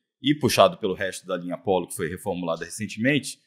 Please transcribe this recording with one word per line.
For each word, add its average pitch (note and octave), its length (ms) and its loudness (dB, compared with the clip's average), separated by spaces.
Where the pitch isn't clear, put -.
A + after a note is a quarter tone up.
e C#3 140 0
puxado A2 440 6
pelo F#2+ 180 -2
resto F#2 320 -8
da F#2 100 -4
linha F2 200 -6
Polo, F2+ 300 0
que - 80 -12
foi F2+ 120 -2
reformulada E2+ 580 -6
recentemente, G#2+ 800 -2